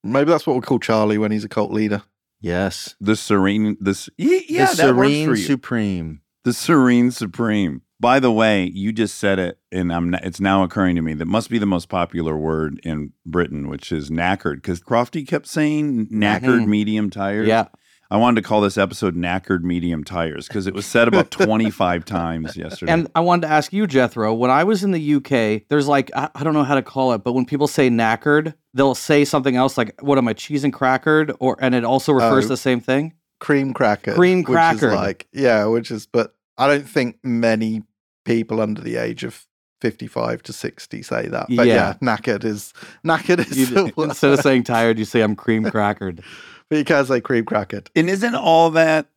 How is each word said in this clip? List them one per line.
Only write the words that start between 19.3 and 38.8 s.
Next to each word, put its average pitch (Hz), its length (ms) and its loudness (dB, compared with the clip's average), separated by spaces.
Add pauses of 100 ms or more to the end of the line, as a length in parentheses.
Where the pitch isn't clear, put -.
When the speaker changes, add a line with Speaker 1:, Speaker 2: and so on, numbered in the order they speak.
Speaker 3:
Medium 87 400 -2
Tires 82 460 -6
'cause 98 180 -6
it 95 60 -6
was 101 120 -8
said 117 220 2
about 170 240 2
Speaker 4:
<laughs> - 80 -14
Speaker 3:
twenty-five 104 640 0
times 82 540 -6
yesterday. 85 340 -6
Speaker 4:
And 165 240 0
I 165 60 2
wanted 175 260 2
to 156 60 0
ask 151 180 0
you, 208 160 -2
Jethro, 120 460 0
when 123 180 0
I 151 140 4
was 202 180 0
in 196 80 0
the 170 80 0
U 147 220 -2
K, 110 480 0
there's 147 180 2
like, 139 260 0
I, 147 220 -4
I 143 80 -8
don't 156 100 0
know 151 120 2
how 139 100 0
to 135 60 2
call 131 320 -2
it, 107 100 -2
but 123 80 -2
when 127 140 0
people 143 220 -2
say 135 220 2
knackered, 120 640 2 (200)
they'll 131 220 2
say 147 280 2
something 135 320 0
else 131 220 0
like, 110 240 -4
"What 139 160 2
am 123 100 2
I, 113 60 -2
cheese 143 320 -6
and 135 80 0
crackered?" 147 680 2
Or, 127 220 0
and 127 120 2
it 120 120 0
also 131 260 0
refers 127 280 4
Speaker 1:
Oh. - 20 2
Speaker 4:
to 117 80 -2
the 131 80 -2
same 123 240 0
thing? 147 320 -2 (260)
Speaker 1:
Cream 139 340 0
crackered, 107 420 0
Speaker 4:
Cream 180 240 4
Speaker 1:
which 139 100 -4
is 127 60 2
Speaker 4:
crackered. 151 400 2
Speaker 1:
like, 98 360 -4
yeah, 117 360 2
which 113 220 -2
is, 110 160 -10
but 113 300 -2 (220)
I 131 100 2
don't 143 220 2
think 127 340 -2
many 113 600 0 (420)
people 113 340 -2
under 107 220 -4